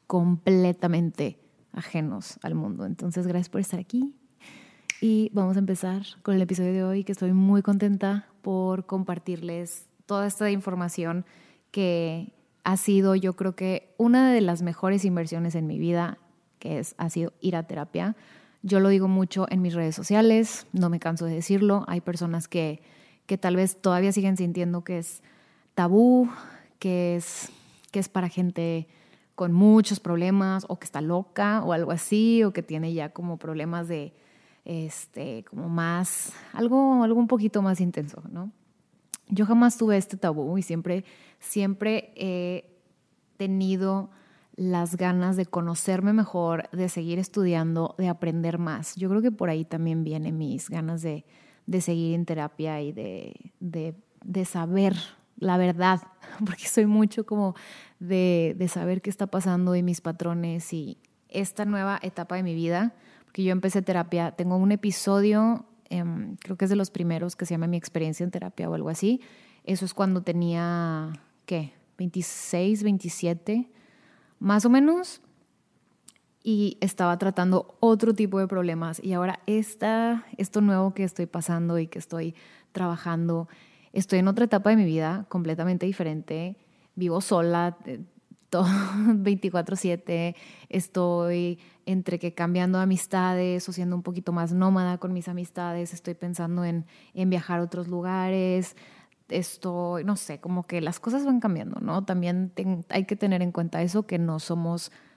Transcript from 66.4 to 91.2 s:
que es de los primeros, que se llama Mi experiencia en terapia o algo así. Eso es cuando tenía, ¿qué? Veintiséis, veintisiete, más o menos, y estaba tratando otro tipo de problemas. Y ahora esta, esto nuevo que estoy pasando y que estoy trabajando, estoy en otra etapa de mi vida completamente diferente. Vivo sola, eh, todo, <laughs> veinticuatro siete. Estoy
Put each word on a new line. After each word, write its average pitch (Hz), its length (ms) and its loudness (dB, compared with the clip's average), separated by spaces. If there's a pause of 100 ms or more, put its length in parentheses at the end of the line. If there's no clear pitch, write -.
que 196 100 0
es - 20 0
de 202 80 2
los 190 140 0
primeros, 170 440 -4
que - 120 -8
se 175 80 -4
llama 165 120 -2
Mi 175 100 0
experiencia 160 460 -4
en 180 80 -2
terapia 175 400 -8
o 165 40 -4
algo 160 160 -4
así. 214 300 0 (440)
Eso 190 200 -4
es 180 80 -6
cuando 190 300 0
tenía, 170 920 -2 (320)
¿qué? 160 300 -6 (240)
Veintiséis, 185 880 -2
veintisiete, 190 840 -2 (720)
más 202 260 2
o 240 60 6
menos, 311 500 4 (1200)
y 208 360 2
estaba 180 380 2
tratando 185 640 2
otro 226 340 6
tipo 196 240 0
de 190 80 0
problemas. 165 560 -4
Y 190 120 -2
ahora 180 320 -2
esta, 220 800 0 (100)
esto 196 240 -2
nuevo 190 340 4
que 196 80 -4
estoy 175 240 -4
pasando 170 540 -2
y 160 80 -4
que 170 100 -12
estoy 165 380 -8 (340)
trabajando, 170 800 -2 (440)
estoy 185 280 2
en 185 80 4
otra 214 160 2
etapa 208 260 4
de 226 60 6
mi 208 80 6
vida 160 440 0
completamente 175 580 -2
diferente. 165 720 -6 (380)
Vivo 180 260 0
sola, 170 640 2
eh, 135 200 -12 (500)
todo, 175 140 4
<laughs> 196 380 0 (100)
veinticuatro 190 580 0
siete. 175 640 -2 (320)
Estoy 175 920 0 (280)